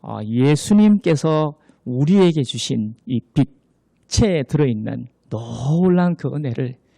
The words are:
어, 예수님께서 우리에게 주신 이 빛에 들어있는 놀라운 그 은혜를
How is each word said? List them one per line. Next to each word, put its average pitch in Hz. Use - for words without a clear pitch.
어, 110
예수님께서 156
우리에게 156
주신 117
이 120
빛에 -
들어있는 120
놀라운 160
그 -
은혜를 127